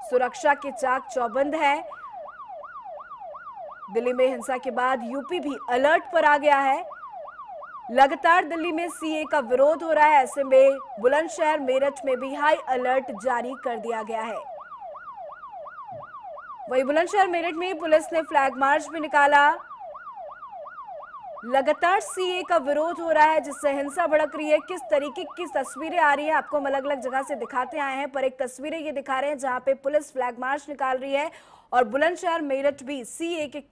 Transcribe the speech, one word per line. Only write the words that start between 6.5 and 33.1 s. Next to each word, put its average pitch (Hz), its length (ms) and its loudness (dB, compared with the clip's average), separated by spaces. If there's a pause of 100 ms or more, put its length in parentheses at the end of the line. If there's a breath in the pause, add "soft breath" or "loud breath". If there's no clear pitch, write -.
है। 285 400 0 (920)
लगातार 320 540 6
दिल्ली 330 280 -4
में 339 160 -4
सीए 311 360 -4
का 302 140 0
विरोध 269 440 4
हो 330 100 0
रहा 302 140 8
है, 302 160 8
ऐसे 277 220 -2
में 269 340 8 (220)
बुलंदशहर, 311 600 2
मेरठ 269 440 0
में 262 120 0
भी 269 180 -6
हाई 294 200 4 (140)
अलर्ट 254 420 0
जारी 240 440 -2 (100)
कर 240 120 -2
दिया 226 260 -6
गया 220 180 -6
है। 220 180 -6 (2250)
वहीं 262 140 0
बुलंदशहर, 349 440 2
मेरठ 349 260 -2
में 359 240 -6
पुलिस 320 340 2
ने 320 100 0
फ्लैग 269 340 2
मार्च 285 320 2
भी 320 120 -8
निकाला। 294 500 6 (1900)
लगातार 294 560 2
सीए 370 420 -4
का 359 140 0
विरोध 311 440 0
हो 330 100 -4
रहा 302 140 8
है, 311 160 4
जिससे 285 320 -4
हिंसा 285 340 -2
भड़क 311 300 2
रही 302 140 -4
है। 302 80 6
किस 359 220 -6 (100)
तरीके 294 340 0
की 349 300 -10
तस्वीरें 294 440 -4
आ 294 160 6
रही 294 120 -2
हैं, 311 80 2
आपको 294 240 0
हम 277 80 -2
अलग-अलग 277 340 -2
जगह 262 220 -2
से 277 120 -4
दिखाते 254 440 -4
आए 277 180 -4
हैं, 277 160 -6
पर 262 120 -2
एक 262 140 -2
तस्वीरें 269 400 -6
ये 302 140 -6
दिखा 269 280 -4
रहे 285 100 -2
हैं, 294 80 -4
जहां 254 220 -2
पे 269 140 2
पुलिस 294 380 -2
फ्लैग 247 260 -2
मार्च 269 300 -4
निकाल 269 300 -2
रही 277 140 -4
है 285 180 0 (420 loud breath)
और 247 120 6
बुलंदशहर, 330 580 0
मेरठ 277 400 0
भी 262 220 -8
सीए 330 420 -6